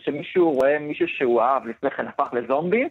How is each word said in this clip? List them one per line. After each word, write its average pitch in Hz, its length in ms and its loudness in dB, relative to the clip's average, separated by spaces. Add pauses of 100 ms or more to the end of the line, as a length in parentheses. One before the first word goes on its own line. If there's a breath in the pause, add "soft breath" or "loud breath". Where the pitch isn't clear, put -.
שמישהו 160 500 0
רואה 139 260 4
מישהו 151 300 -4
שהוא 120 320 2
אהב, 123 260 2
לפני 113 240 -4
כן 120 160 -8
הפך 135 260 -4
לזומבי, 156 580 0